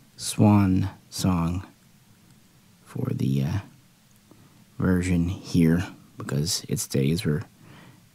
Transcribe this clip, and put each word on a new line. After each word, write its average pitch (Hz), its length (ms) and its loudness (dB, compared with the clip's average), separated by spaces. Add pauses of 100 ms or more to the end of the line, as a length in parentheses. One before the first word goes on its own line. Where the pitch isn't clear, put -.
(180)
swan 98 720 4 (200)
song 87 540 -2 (1200)
for - 280 -6
the, 67 300 0
uh, 95 160 -2 (1200)
version 90 520 2
here, 90 580 2 (300)
because - 500 -4
its - 180 -4
days 71 400 -2
were 76 180 -2 (720)